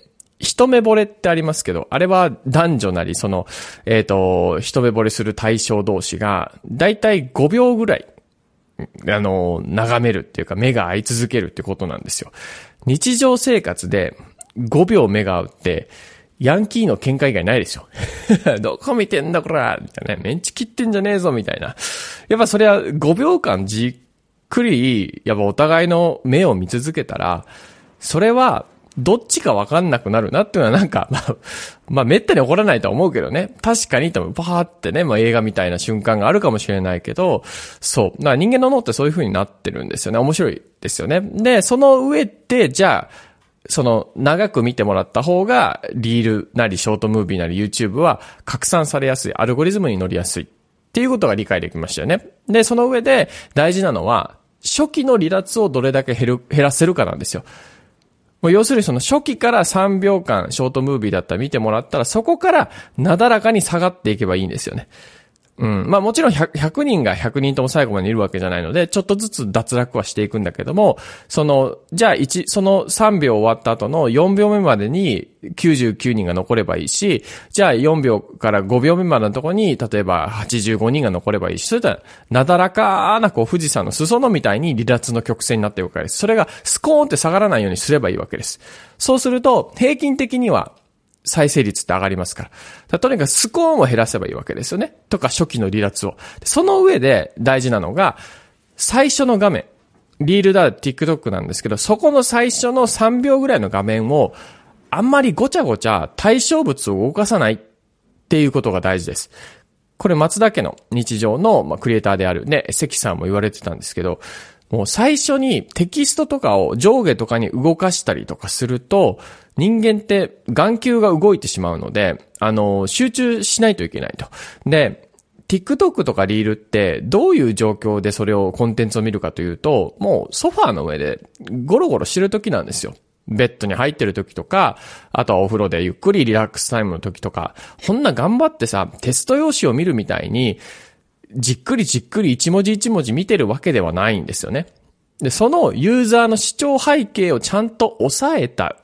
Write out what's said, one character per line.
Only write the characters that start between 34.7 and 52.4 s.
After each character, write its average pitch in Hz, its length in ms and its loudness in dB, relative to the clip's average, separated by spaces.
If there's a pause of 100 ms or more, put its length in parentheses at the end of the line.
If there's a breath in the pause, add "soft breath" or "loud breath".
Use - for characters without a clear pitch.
て 95 120 -4
ね、 165 120 0
ま 127 100 0
あ、 104 40 2
映 113 140 4
画 113 80 2
み 110 120 0
た 92 140 -2
い 90 40 -2
な 87 80 -4
瞬 107 240 -4
間 110 160 0
が 104 80 0
あ 139 60 4
る 202 80 2
か 175 100 0
も 110 80 0
し - 100 -10
れ 98 120 0
な 92 140 -2
い 87 60 -6
け 110 140 -10
ど、 175 280 0 (380 loud breath)
そ - 260 0
う。 - 120 -2
だ 139 60 -4
か 147 60 2
ら 123 60 4
人 196 160 2
間 254 80 4
の 262 100 4
脳 269 100 2
っ - 20 -4
て - 100 -2
そ 143 120 0
う - 20 2
い 156 40 2
う - 20 0
風 165 120 -2
に 98 80 -2
な 98 120 0
っ - 40 -10
て - 220 -10
る 64 140 -8
ん 50 40 -10
で - 80 -8
す - 100 -6
よ 98 60 -4
ね。 113 60 0
面 135 140 2
白 156 180 0
い - 120 -8 (180)
で - 80 -6
す - 120 -6
よ 82 60 -6
ね。 156 140 0
で、 208 420 2
そ 247 140 0
の 269 320 6
上 294 160 2 (240)
で、 240 200 4
じ 190 160 0
ゃ 135 260 2
あ、 - 180 -20 (400 loud breath)
そ - 140 -2
の、 117 340 0
長 165 320 0
く 139 140 0
見 123 120 0
て 120 80 0
も 101 120 0
ら 95 80 0
っ - 80 -10
た 110 120 -2
方 180 220 0
が、 220 380 0 (120)
リ 117 280 0
ー 110 40 2 (140)
ル - 140 -10
な 120 120 2
り、 92 120 -2
シ - 100 -4
ョ 107 60 2
ー - 40 0
ト 110 100 -2
ム 110 120 0
ー 101 40 0
ビ 92 120 -4
ー - 20 -2
な 87 80 -2
り、 87 100 -4
YouTube 104 420 -4
は 151 220 0 (240 loud breath)
拡 - 220 -6
散 165 200 0
さ 147 120 -4
れ 135 80 -2
や 131 80 0
す - 140 -6
い、 - 60 -8
ア - 120 -2
ル 123 80 0
ゴ 143 100 0
リ 180 60 0
ズ 208 80 -2
ム 170 120 -2
に 98 80 -2
乗 90 100 -2
り 90 80 -4
や 87 80 -4
す - 160 -6
い - 40 -8
っ - 20 -20 (460)
て 233 80 2
い 247 40 2
う 262 60 0
こ 254 80 0
と 185 80 0
が 107 80 2
理 101 120 -2
解 92 140 0
で 82 100 -8
き - 60 -12
ま 82 100 -6
し - 80 -8
た 76 80 -6
よ 85 60 -4
ね。 180 180 -2 (220)